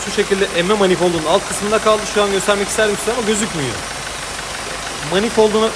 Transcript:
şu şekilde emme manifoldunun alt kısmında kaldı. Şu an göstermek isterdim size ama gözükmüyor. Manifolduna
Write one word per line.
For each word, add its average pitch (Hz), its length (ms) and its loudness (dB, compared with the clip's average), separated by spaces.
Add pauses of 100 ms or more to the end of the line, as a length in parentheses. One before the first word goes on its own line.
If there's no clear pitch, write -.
şu 208 60 -6
şekilde 196 360 0 (100)
emme 175 180 2
manifoldunun 175 520 2
alt 180 220 2
kısmında 208 300 0
kaldı. 214 240 2 (120)
Şu 208 80 4
an 202 80 2
göstermek 202 380 0
isterdim 208 300 0
size 214 140 -2
ama 247 140 -2
gözükmüyor. 165 480 -2 (1400)
Manifolduna 220 640 4